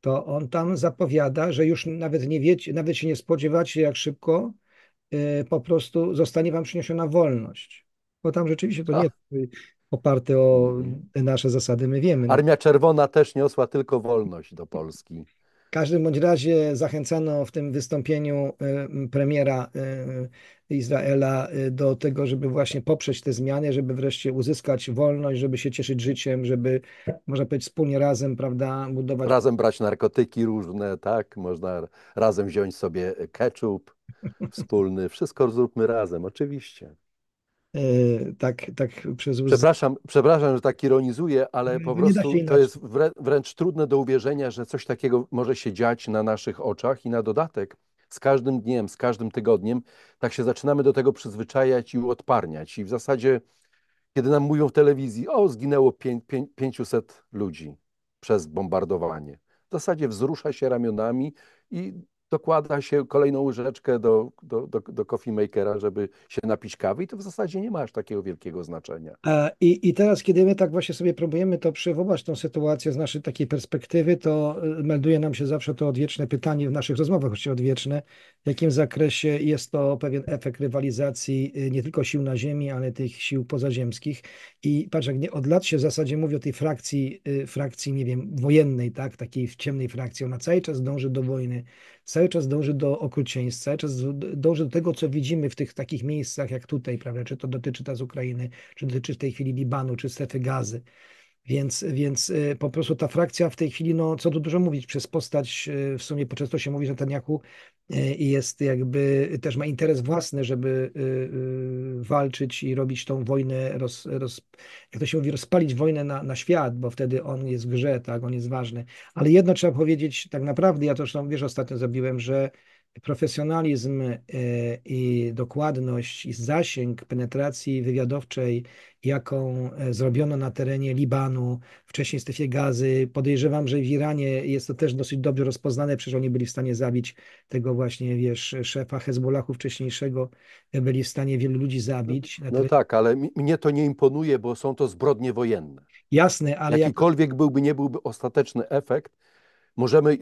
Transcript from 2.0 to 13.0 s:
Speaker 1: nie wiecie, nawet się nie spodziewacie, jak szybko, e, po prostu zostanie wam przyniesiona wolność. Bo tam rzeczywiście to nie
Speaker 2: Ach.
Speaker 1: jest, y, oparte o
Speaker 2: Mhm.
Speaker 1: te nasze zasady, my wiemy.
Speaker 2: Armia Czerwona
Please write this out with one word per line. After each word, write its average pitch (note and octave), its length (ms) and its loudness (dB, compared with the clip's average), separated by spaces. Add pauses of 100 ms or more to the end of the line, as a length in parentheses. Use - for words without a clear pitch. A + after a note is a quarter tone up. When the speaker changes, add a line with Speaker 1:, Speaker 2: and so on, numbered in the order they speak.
Speaker 1:
nie D#3 120 0
wiecie, F3 340 4
nawet D#3 240 -2
się D#3+ 100 -4
nie D#3 80 0
spodziewacie, D#3 680 0
jak D3 140 4
szybko, E3 580 0 (580)
e, D3 320 0
po C3+ 180 0
prostu E3+ 540 0
zostanie E3 360 2
wam D#3+ 120 -2
przyniesiona E3 440 -4
wolność. D3 800 0 (360)
Bo E3 80 0
tam E3+ 160 0
rzeczywiście D#3+ 360 -2
to D#3+ 100 -2
nie D3+ 40 4
Speaker 2:
Ach. F3 60 4
Speaker 1:
jest, D#3 120 0 (380)
y, - 40 -20 (340)
oparte C3 480 4
o B2+ 380 8
Speaker 2:
Mhm. B2+ 360 -6
Speaker 1:
te C#3 100 0
nasze C3 260 2
zasady, B2 380 2
my C3+ 140 2
wiemy. C#3 260 4
Speaker 2:
Armia D3 300 6
Czerwona D3 500 6